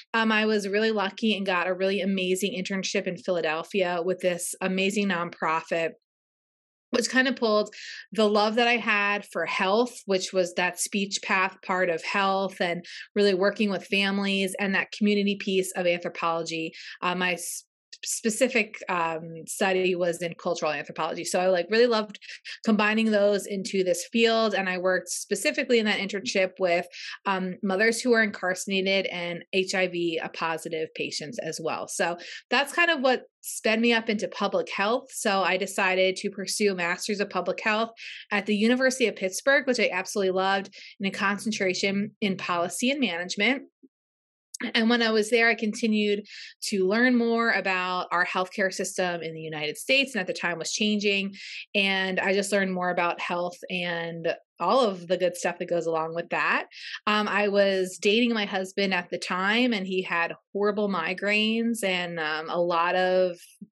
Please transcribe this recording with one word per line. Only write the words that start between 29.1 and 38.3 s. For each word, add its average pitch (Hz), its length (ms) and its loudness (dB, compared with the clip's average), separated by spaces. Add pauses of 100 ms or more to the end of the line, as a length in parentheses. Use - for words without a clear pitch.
H 190 200 0
I 185 140 2
V 170 340 -2 (120)
positive 160 600 -4
patients 147 460 -6
as 160 240 -6
well. 123 240 -4
So 175 300 -2 (340)
that's 277 220 0
kind 339 180 4
of 302 100 0
what 254 220 2 (180)
sped - 380 -2
me 233 140 4
up 226 140 2
into 208 200 -2
public 190 420 -2
health. 233 420 0
So 196 300 0
I 180 160 2
decided 185 600 2
to 202 120 -4
pursue 202 440 0
a - 20 -2
master's 180 460 -2
of 202 100 -2
public 190 320 -2
health 220 260 2 (420)